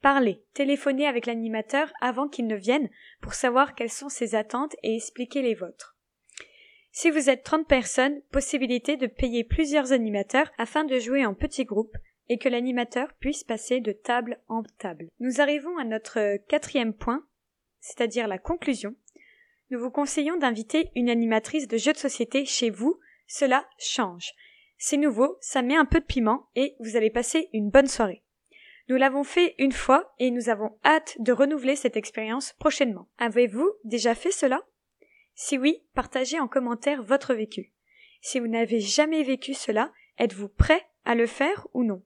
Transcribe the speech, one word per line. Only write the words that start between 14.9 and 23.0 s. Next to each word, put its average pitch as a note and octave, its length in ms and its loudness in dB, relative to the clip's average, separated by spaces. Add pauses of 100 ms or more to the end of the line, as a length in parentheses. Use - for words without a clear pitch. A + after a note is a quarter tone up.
Nous B3 200 -2
arrivons D4 380 0
à C4+ 60 -4
notre A3 520 -2 (120)
quatrième B3+ 460 0
point, B3+ 320 -4 (540)
c'est-à-dire A3+ 480 -4
la F#3 100 -4
conclusion. B3+ 560 -4 (760)
Nous B3+ 80 -6
vous A#3+ 120 -4
conseillons D4 460 -2
d'inviter B3+ 580 0
une A#3+ 160 2
animatrice A#3 580 0
de A3+ 80 -2
jeux C4+ 160 2
de D4+ 60 -2
société C4+ 460 -2
chez A#3+ 260 0
vous, A3+ 280 -2 (280)